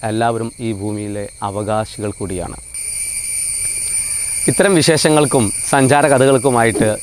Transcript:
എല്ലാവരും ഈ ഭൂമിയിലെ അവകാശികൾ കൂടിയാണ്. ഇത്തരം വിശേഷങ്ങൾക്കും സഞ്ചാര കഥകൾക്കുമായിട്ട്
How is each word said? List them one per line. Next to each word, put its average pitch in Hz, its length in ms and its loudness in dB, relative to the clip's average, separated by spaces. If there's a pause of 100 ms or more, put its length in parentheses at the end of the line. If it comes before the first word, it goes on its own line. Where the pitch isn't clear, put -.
(100)
എല്ലാവരും 113 500 -2
ഈ 113 200 -4
ഭൂമിയിലെ 104 440 -6 (180)
അവകാശികൾ 104 760 -4
കൂടിയാണ്. 90 380 -6 (1900)
ഇത്തരം 190 240 2
വിശേഷങ്ങൾക്കും 151 680 4 (260)
സഞ്ചാര 139 360 4
കഥകൾക്കുമായിട്ട് 123 840 4 (140)